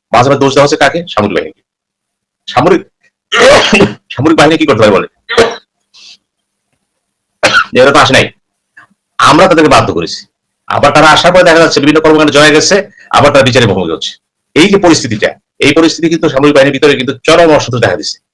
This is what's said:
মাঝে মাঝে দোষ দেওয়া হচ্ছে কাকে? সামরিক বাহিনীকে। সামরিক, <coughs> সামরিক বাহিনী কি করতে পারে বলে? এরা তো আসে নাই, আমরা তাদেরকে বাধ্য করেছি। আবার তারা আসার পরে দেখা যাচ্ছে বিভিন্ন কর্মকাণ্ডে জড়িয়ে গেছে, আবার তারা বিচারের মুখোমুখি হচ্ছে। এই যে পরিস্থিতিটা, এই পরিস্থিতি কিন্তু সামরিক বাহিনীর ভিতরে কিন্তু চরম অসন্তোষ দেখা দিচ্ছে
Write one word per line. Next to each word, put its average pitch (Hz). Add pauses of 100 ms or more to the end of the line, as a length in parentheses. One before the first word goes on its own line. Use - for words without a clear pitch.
(120)
মাঝে 123
মাঝে 139
দোষ 135
দেওয়া 143
হচ্ছে -
কাকে? 147 (120)
সামরিক 104
বাহিনীকে। 78 (920)
সামরিক, 165 (520)
<coughs> -
সামরিক 156
বাহিনী 160
কি 156
করতে 127
পারে 104
বলে? 87 (2750)
এরা 139
তো 143
আসে 131
নাই, - (920)
আমরা 139
তাদেরকে 156
বাধ্য - (100)
করেছি। 82 (480)
আবার 117
তারা 151
আসার 170
পরে 180
দেখা 165
যাচ্ছে 151
বিভিন্ন 151
কর্মকাণ্ডে 156
জড়িয়ে 151
গেছে, 156 (420)
আবার 117
তারা 135
বিচারের 120
মুখোমুখি 90
হচ্ছে। - (480)
এই 185
যে 196
পরিস্থিতিটা, 107 (340)
এই 143
পরিস্থিতি 165
কিন্তু 165
সামরিক 139
বাহিনীর 139
ভিতরে 143
কিন্তু 123 (140)
চরম 165
অসন্তোষ 120
দেখা 92
দিচ্ছে - (160)